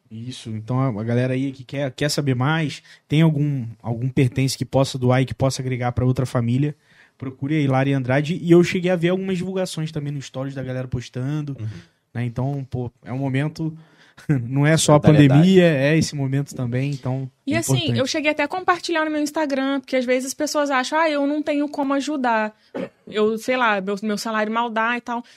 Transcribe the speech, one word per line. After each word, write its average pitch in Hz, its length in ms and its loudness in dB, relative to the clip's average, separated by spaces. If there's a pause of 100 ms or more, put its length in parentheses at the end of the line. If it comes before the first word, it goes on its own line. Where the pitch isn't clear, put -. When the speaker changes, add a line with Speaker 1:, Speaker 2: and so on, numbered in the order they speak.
(120)
Speaker 1:
Isso, 117 400 -12
então 110 280 -2
a, 135 80 2 (140)
a - 20 -6
galera 123 300 0
aí 135 180 -4
que 131 120 -16
quer, 139 280 -6
quer 147 180 -2
saber 135 260 0
mais, 147 480 0 (240)
tem 147 140 4
algum, 147 440 2 (160)
algum 117 280 -4
pertence 131 480 0
que 131 80 -6
possa 135 320 0
doar 127 240 4
e 131 40 0
que - 80 -6
possa 135 280 -2
agregar 123 300 -4
pra 123 140 -2
outra 131 200 2
família, 127 500 0 (420)
procure 139 380 -6
aí 147 120 2
Lari 135 260 2
Andrade. 139 480 0
E 175 100 0
eu 175 120 10
cheguei 175 280 0
a 185 40 2
ver 170 140 0
algumas 190 280 -2
divulgações 180 540 -4
também 143 220 -6
no 143 80 -8
stories 135 320 -10
da 139 100 -8
galera 127 240 -6
postando, 135 720 -6
Speaker 2:
Uhum. 107 80 -8 (460)
Speaker 1:
né? 120 120 -4
Então, 131 440 -4
pô, 123 220 -8 (120)
é 104 100 -12
um 127 40 -6
momento, 151 580 -2 (420)
<laughs> - 100 -10 (200)
não 139 180 2
é 160 120 6
só 151 180 6
a 147 60 6
Speaker 2:
Solidariedade. 147 400 8
Speaker 1:
pandemia, 185 240 8
é 151 320 4
esse 151 180 0
momento 139 400 -2
também, 127 360 -2
então 131 380 -6 (180)
Speaker 3:
E 277 60 -2
Speaker 1:
é 320 40 0
Speaker 3:
assim, - 180 0
Speaker 1:
importante. 277 240 0
Speaker 3:
eu 262 80 0
cheguei 302 240 0
até 302 120 -2
a 294 40 0
compartilhar 349 580 -2
no 311 60 -2
meu 302 100 -2
Instagram, 277 580 -2
porque 269 160 -4
às 254 100 0
vezes 254 220 0
as 262 60 -8
pessoas 294 360 -2
acham, 269 300 0
"Ah, 330 100 2
eu 285 160 0
não 302 160 -2
tenho 294 260 -2
como 285 260 -4
ajudar, 254 640 -2 (520)
eu, 214 300 0
sei 254 200 -2
lá, 220 240 2
meu, 196 220 -4
meu 214 140 -2
salário 214 340 -4
mal 233 180 -2
dá 226 280 -2
e 240 40 -10
tal." 240 220 -8 (140)